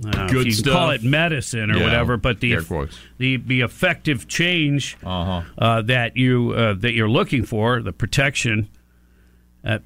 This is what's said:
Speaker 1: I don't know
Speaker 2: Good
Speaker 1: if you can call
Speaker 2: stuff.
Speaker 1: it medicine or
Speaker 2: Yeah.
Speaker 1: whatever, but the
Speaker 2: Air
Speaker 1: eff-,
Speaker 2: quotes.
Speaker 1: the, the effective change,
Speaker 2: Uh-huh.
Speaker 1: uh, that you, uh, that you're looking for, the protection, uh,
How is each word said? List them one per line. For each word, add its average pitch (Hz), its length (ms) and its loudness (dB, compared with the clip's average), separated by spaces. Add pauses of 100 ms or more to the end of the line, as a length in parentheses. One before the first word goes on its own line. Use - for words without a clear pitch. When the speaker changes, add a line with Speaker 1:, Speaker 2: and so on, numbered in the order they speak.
Speaker 1:
I 107 40 -6
don't 98 160 0
know 110 60 0
Speaker 2:
Good 127 140 4
Speaker 1:
if 110 120 2
you 113 40 0
can 165 100 2
call 175 180 4
Speaker 2:
stuff. 127 140 -2
Speaker 1:
it - 40 -2
medicine 139 640 0
or 107 80 4
Speaker 2:
Yeah. 87 60 2
Speaker 1:
whatever, 117 320 2
but 123 240 -2
the 120 120 2
Speaker 2:
Air 85 80 2
Speaker 1:
eff-, 80 80 -8
Speaker 2:
quotes. 73 300 -4 (200)
Speaker 1:
the, 131 200 0
the 123 240 0
effective 151 680 -2
change, 156 720 0
Speaker 2:
Uh-huh. 90 400 -2 (160)
Speaker 1:
uh, 113 240 2
that 120 340 -2
you, 123 360 2
uh, 110 220 2
that 107 180 0
you're 113 160 0
looking 135 360 2
for, 117 380 0
the 104 100 -6
protection, 117 760 0 (960)
uh, 110 220 -4